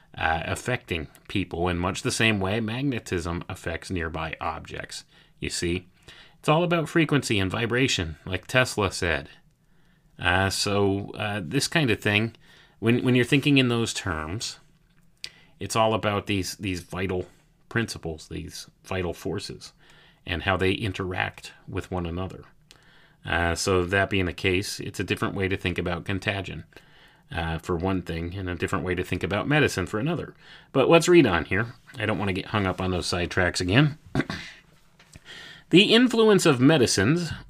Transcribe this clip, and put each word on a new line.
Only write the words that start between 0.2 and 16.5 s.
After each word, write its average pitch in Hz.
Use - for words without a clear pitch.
affecting 98
people 87
in 87
much 92
the 123
same 110
way 95
magnetism 107
affects 85
nearby 80
objects. -
You 73
see, 90
it's -
all 160
about 170
frequency 143
and 95
vibration, 110
like 92
Tesla 113
said. 78
Uh, 92
so, 101
uh, 104
this 113
kind 151
of 98
thing, 107
when, 117
when 127
you're 123
thinking 143
in 127
those 117
terms, 82
it's 98
all 110
about 101
these, 98